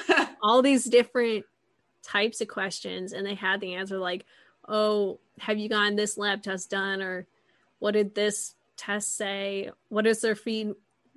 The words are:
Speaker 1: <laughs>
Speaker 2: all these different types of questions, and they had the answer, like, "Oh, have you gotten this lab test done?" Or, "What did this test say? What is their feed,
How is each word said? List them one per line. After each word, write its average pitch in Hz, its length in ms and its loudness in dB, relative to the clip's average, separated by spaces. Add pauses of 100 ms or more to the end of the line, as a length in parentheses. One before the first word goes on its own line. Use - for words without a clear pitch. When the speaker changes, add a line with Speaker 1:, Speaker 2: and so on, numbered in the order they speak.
Speaker 1:
<laughs> - 340 2
Speaker 2:
all 233 220 6
these 269 220 4
different 233 600 2 (600)
types 214 360 0
of 214 60 -2
questions, 190 680 -8
and 196 140 -6
they 202 80 -6
had 190 260 0
the 185 140 -6
answer, 190 240 -6
like, 180 280 -4 (420)
"Oh, 214 500 0 (200)
have 214 200 -2
you 214 100 -6
gotten 208 280 2
this 208 220 -2
lab 202 240 -2
test 190 280 -8
done?" 196 320 -2
Or, 185 240 -6 (540)
"What 208 120 2
did 208 220 2
this 208 400 -2 (220)
test 202 400 -4
say? 196 540 -6 (180)
What 214 180 0
is 220 140 4
their 220 140 2
feed, 214 400 -4 (420)